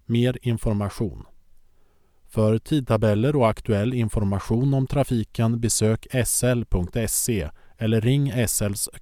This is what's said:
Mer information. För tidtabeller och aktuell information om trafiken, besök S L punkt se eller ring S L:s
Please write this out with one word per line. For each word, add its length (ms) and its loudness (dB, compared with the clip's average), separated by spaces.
Mer 360 2
information. 840 -4
För 320 2
tidtabeller 760 0
och 120 4
aktuell 460 0
information 800 0
om 120 0
trafiken, 760 0
besök 500 0
S 340 0
L 200 2
punkt 320 -2
se 400 -2
eller 220 2
ring 340 2
S 280 0
L:s 260 -4